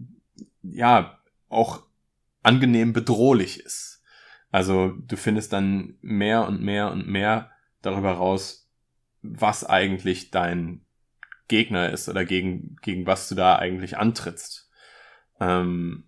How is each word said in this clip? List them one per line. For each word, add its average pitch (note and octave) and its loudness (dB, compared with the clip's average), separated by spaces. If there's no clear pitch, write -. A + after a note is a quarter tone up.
ja, A#2 2
auch - 0
angenehm A#2 4
bedrohlich A#2 2
ist. - -14
Also F#2+ 2
du G#2+ -8
findest G#2+ -2
dann G2 -2
mehr G#2+ 0
und F#2 -4
mehr G2+ -2
und F#2+ -6
mehr G#2 0
darüber F#2+ -2
raus, F#2 -2
was - -2
eigentlich F#2+ 0
dein F2 -4
Gegner G#2 2
ist - -6
oder F#2 -2
gegen, F2+ -4
gegen F#2 -6
was F#2+ 0
du - -8
da F#2 6
eigentlich F2+ -6
antrittst. - -4
Ähm, F2+ -2